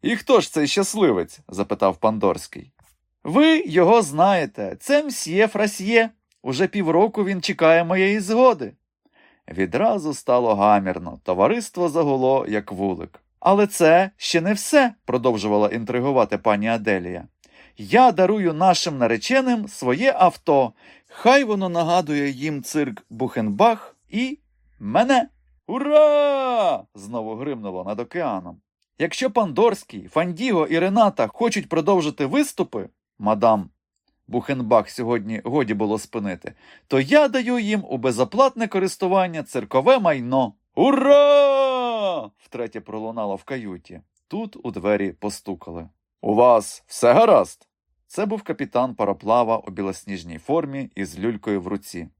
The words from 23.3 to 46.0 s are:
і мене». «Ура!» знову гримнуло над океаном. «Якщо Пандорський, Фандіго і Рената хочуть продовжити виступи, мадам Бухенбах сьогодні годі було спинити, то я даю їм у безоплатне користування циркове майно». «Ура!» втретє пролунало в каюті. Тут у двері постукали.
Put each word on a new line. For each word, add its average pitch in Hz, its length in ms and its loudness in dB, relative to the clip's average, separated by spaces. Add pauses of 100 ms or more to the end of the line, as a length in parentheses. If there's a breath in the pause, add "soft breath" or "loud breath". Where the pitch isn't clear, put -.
і 254 280 -6 (420)
мене». 233 480 0 (380)
«Ура!» 277 1160 2 (100)
знову 110 400 -10
гримнуло 107 500 -8
над 104 160 -8
океаном. 117 560 -8 (420)
«Якщо 190 320 -4
Пандорський, 196 800 0
Фандіго 180 580 -2
і 165 120 0
Рената 196 480 2
хочуть 220 420 -4
продовжити 160 580 0
виступи, 156 600 -4 (300)
мадам 107 520 2 (580)
Бухенбах 120 600 0
сьогодні 113 540 -6
годі 120 300 -2
було 107 240 -2
спинити, 101 540 -10 (360 soft breath)
то 135 120 0
я 277 280 4
даю 247 300 -2
їм 214 300 -2
у 135 100 -6
безоплатне 226 680 0
користування 185 760 -2
циркове 135 560 0
майно». 131 540 0 (220)
«Ура!» 262 1600 2
втретє 120 420 -12
пролунало 110 560 -8
в - 80 -16
каюті. 95 560 -12 (280)
Тут 208 340 -10
у 123 80 -8
двері 98 420 -2
постукали. 85 760 -12 (320)